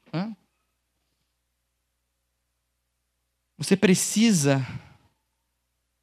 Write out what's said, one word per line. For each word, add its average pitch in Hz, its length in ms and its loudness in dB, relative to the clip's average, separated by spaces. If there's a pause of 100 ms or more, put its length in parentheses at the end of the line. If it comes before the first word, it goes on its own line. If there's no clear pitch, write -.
(120)
né? 196 240 -8 (3250)
Você 175 200 -2
precisa, 180 880 2 (1400)